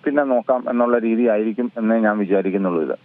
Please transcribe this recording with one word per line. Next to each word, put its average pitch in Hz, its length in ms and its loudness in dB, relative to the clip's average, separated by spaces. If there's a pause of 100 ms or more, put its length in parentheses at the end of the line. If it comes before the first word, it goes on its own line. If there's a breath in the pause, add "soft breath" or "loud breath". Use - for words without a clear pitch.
പിന്നെ 143 200 0
നോക്കാം 127 460 0
എന്നുള്ള 120 280 2
രീതി 117 300 2
ആയിരിക്കും 110 500 0
എന്നേ 113 220 0
ഞാൻ 107 180 2
വിചാരിക്കുന്നുള്ളൂ 95 680 0
ഇത്. - 200 -6